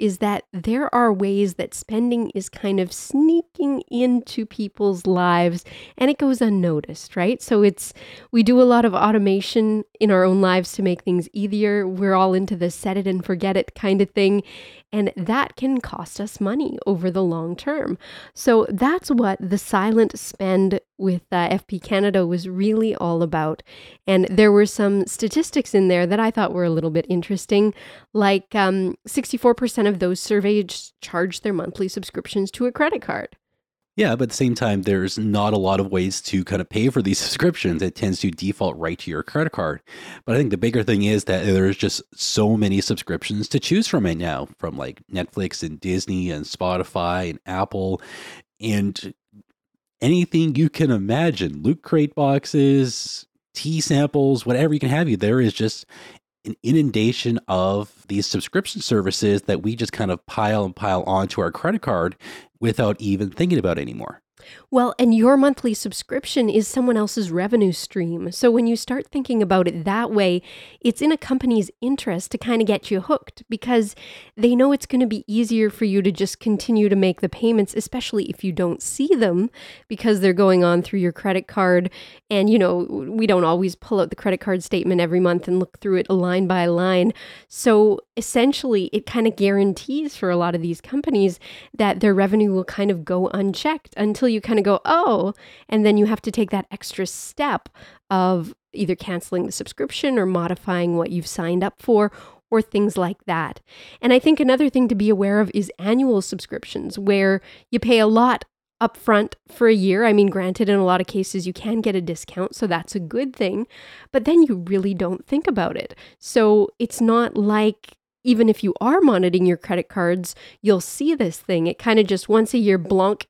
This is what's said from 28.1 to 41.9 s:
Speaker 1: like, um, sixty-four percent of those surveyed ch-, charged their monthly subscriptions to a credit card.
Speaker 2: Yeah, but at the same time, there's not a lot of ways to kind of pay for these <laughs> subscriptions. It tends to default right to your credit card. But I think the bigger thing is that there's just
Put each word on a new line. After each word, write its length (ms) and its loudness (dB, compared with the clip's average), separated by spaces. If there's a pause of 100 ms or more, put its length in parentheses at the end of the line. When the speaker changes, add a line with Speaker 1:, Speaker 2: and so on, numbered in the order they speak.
Speaker 1:
like, 400 0
um, 400 0 (120)
sixty-four 480 0
percent 340 0
of 100 -2
those 220 -2
surveyed 500 0
ch-, 220 -14 (100)
charged 400 -6
their 100 -4
monthly 340 -6
subscriptions 640 -6
to 120 -4
a 80 -2
credit 300 -2
card. 340 -10 (580)
Speaker 2:
Yeah, 220 2
but 80 0
at 60 0
the 60 -10
same 180 2
time, 280 0
there's 360 0
not 340 0
a 60 2
lot 220 2
of 120 -4
ways 300 -2
to 220 -2
kind 180 -4
of 80 -14
pay 180 0
for 140 0
these 160 0
<laughs> 20 -4
subscriptions. 640 -2
It 120 -4
tends 260 -4
to 100 -2
default 480 -4
right 220 -6
to 100 -12
your 120 -6
credit 300 -4
card. 300 -4 (420)
But 100 -2
I 40 2
think 120 0
the 60 -2
bigger 260 0
thing 200 0
is 220 2
that 200 -2
there's 320 2
just 260 -4 (120)